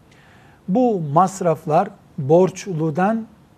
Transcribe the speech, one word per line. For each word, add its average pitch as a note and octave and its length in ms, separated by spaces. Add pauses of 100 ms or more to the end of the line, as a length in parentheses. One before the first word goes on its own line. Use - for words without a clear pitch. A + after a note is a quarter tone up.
(680)
bu A3 340
masraflar E3 880 (280)
borçludan F3 1120 (300)